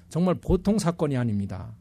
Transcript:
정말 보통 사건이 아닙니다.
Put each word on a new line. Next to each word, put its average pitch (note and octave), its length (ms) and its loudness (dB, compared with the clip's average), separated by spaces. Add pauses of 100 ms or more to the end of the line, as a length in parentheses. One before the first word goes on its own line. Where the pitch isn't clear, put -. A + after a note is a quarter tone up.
정말 F3 260 2
보통 F#3+ 440 0
사건이 D#3+ 380 0
아닙니다. G#2 640 -2